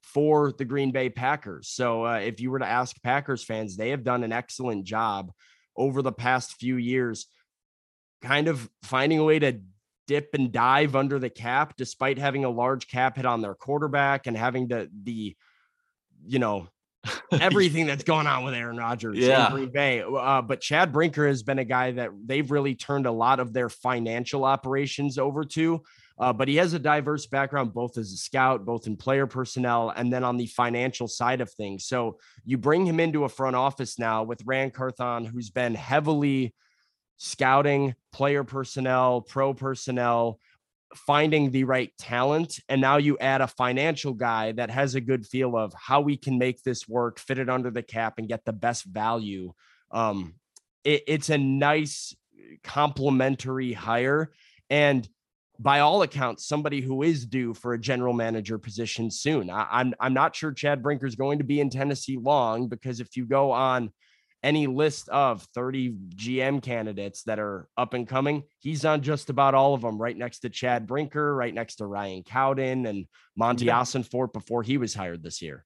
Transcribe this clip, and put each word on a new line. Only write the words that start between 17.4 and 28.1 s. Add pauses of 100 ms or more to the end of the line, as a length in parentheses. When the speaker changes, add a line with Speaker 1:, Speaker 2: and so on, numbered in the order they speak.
Speaker 1:
that's
going
on
with
Aaron
Rodgers
Speaker 2:
Yeah.
Speaker 1:
in
Green
Bay.
Uh,
but
Chad
Brinker
has
been
a
guy
that (140)
they've
really
turned
a
lot
of
their
financial
operations
over
to. (380)
Uh,
but
he
has
a
diverse
background,
both
as